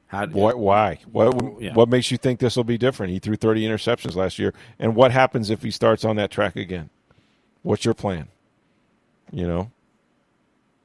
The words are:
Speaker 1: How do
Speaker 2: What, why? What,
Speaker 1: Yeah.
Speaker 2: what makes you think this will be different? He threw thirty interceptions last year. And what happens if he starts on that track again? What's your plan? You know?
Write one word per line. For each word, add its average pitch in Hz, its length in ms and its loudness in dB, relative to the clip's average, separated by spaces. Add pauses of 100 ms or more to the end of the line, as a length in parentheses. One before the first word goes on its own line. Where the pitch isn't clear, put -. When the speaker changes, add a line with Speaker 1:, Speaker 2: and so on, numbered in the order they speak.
Speaker 1:
How 101 180 -6
do 82 120 -6
Speaker 2:
What, 110 200 2
why? 101 420 2 (120)
What, 117 500 0
Speaker 1:
Yeah. 98 120 -10
Speaker 2:
what 117 160 6
makes 127 220 0
you 123 60 -2
think 127 220 -2
this 120 160 0
will 123 80 0
be 117 140 -2
different? 110 360 -2
He 92 60 -4
threw 107 160 -4
thirty 110 300 2
interceptions 110 500 -4
last 92 240 -2
year. 98 140 -2 (260)
And 113 160 0
what 123 160 8
happens 127 380 2
if 110 140 -4
he 113 80 -6
starts 113 340 2
on 110 100 0
that 104 160 -2
track 104 240 -2
again? 90 340 -10 (760)
What's - 220 -4
your 113 80 0
plan? 90 340 -8 (1040)
You 87 160 -6
know? 90 240 -4 (1120)